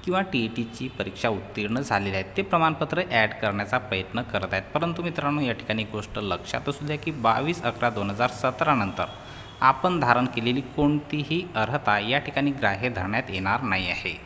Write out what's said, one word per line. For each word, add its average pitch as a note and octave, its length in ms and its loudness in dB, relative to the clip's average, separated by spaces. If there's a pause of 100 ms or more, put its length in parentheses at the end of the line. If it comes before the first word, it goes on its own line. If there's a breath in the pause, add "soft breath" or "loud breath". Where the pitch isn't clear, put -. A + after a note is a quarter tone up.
किंवा F#3 180 2
टीईटीची A#2+ 640 -2
परीक्षा G2+ 400 -2
उत्तीर्ण G#2 520 -2
झालेली G2+ 360 0
आहे F#2+ 200 -4
ते F#3+ 60 0
प्रमाणपत्र D#3+ 680 2
ॲड A2 320 4
करण्याचा G#2 360 0
प्रयत्न G2 440 -2
करत F#2+ 300 -2
आहेत. F#2+ 120 0
परंतु E3 380 -2
मित्रांनो, D3+ 380 -2
या B2 120 0
ठिकाणी A2 320 -2
गोष्ट G#2 340 -6
लक्षात G#2 500 -4
असू C#3+ 180 -4
द्या D3 120 -2
की D#3+ 140 -4
बावीस B2+ 500 2
अकरा A#2+ 280 0
दोन G2+ 200 -2
हजार A2+ 220 2
सतरा C#3 420 2
नंतर F#2+ 320 0 (560 loud breath)
आपण F3 380 6
धारण B2 260 4
केलेली B2 340 0 (160)
कोणतीही D3 680 2 (120)
अर्हता A2 460 2
या A#2 180 2
ठिकाणी C#3+ 320 0
ग्राह्य A#2 380 0
धरण्यात G#2+ 420 -2
येणार F#2+ 320 0
नाही F#2+ 280 0
आहे. E2+ 240 -4 (120)